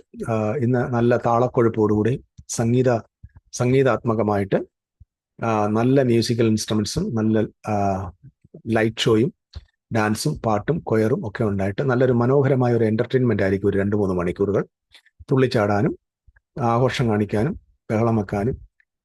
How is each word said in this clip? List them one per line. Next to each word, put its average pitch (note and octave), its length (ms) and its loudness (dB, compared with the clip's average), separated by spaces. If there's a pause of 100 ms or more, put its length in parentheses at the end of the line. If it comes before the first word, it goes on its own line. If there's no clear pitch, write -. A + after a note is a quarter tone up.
(280)
ആ, A2 260 -2
ഇന്ന് B2 240 0
നല്ല A#2+ 380 2
താളക്കൊഴുപ്പോടുകൂടി A#2 1080 2 (240)
സംഗീത-, A#2+ 520 0 (520)
സംഗീതാത്മകമായിട്ട്, A2+ 1120 0 (760)
ആ, G#2+ 220 0
നല്ല A#2+ 360 2
മ്യൂസിക്കൽ A#2 440 2
ഇൻസ്ട്രുമെന്റ്സും A2 680 -2
നല്ല, A2 560 -2
ആ, G2 400 -2 (560)
ലൈറ്റ് A2+ 300 0
ഷോയും A#2 380 2 (640)
ഡാൻസും G#2+ 440 -2
പാട്ടും A2+ 380 -2
കൊയറും A2+ 500 -2
ഒക്കെ A2+ 160 -6
ഉണ്ടായിട്ട് G2 380 -4
നല്ലൊരു B2+ 300 2
മനോഹരമായ B2+ 600 2
ഒരു A2+ 100 2
എന്റർടൈൻമെന്റ് A2 580 0
ആയിരിക്കും G2 260 0
ഒരു G2 100 0
രണ്ട് G2+ 180 0
മൂന്ന് G2 180 0
മണിക്കൂറുകൾ. F#2+ 520 -2 (540)
തുള്ളിച്ചാടാനും B2+ 800 0 (640)
ആഘോഷം A#2+ 480 0
കാണിക്കാനും G#2+ 520 -2 (300)
ബഹളം A2+ 260 2
വെക്കാനും, G#2 420 -4 (460)